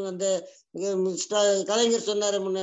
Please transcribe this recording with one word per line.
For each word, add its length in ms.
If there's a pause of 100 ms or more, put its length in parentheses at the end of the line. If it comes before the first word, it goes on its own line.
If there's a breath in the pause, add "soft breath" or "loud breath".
அந்த, 220 (480 loud breath)
ம், 420
ஸ்டா-, 480
கலைஞர் 440
சொன்னாரு 320
முன்ன, 220